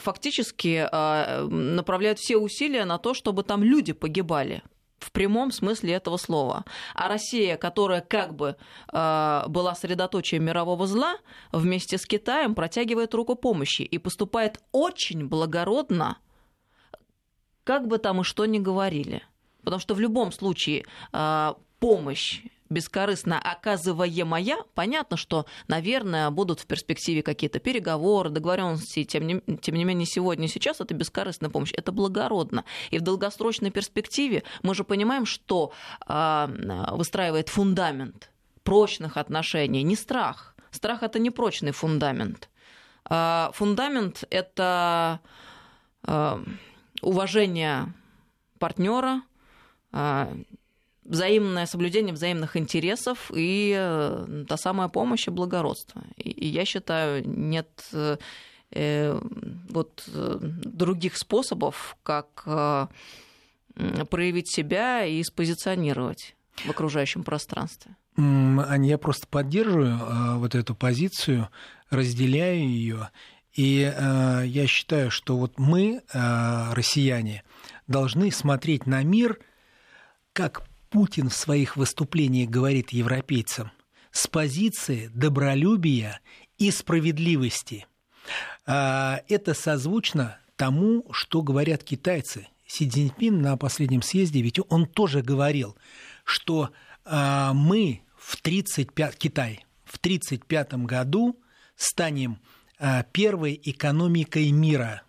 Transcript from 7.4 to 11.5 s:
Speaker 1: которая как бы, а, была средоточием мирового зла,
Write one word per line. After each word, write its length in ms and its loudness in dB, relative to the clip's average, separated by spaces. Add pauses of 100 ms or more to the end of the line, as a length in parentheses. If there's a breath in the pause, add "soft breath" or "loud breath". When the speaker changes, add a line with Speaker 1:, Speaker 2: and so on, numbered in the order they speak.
Speaker 1:
которая 460 0
как 320 -2
бы, 220 -2 (320 loud breath)
а, 600 2
была 260 0
средоточием 720 -2
мирового 420 0
зла, 300 0 (360 loud breath)